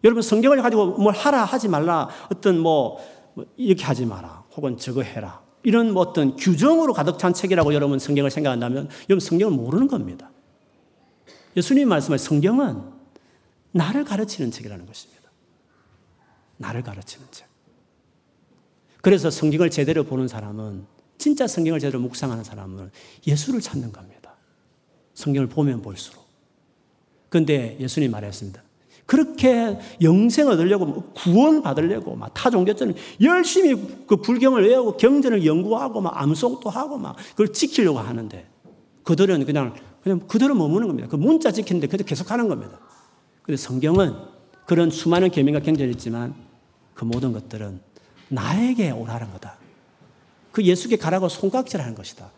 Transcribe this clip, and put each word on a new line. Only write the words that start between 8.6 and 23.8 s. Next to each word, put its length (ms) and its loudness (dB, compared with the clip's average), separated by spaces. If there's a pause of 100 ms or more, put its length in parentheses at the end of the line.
여러분 120 4
성경을 360 0
모르는 320 0
겁니다. 420 -6 (1300)
예수님이 300 2
말씀하신 380 0
성경은 580 0 (920)
나를 320 0
가르치는 460 -4
책이라는 360 -14
것입니다. 360 -20 (1400)
나를 240 -10
가르치는 480 -16
책. 180 -20 (1500)
그래서 300 4
성경을 400 2
제대로 340 0
보는 240 -4
사람은, 580 -12 (320)
진짜 280 0
성경을 340 -2
제대로 200 -4
묵상하는 440 -6
사람은 460 -16 (360)
예수를 340 0
찾는 300 -8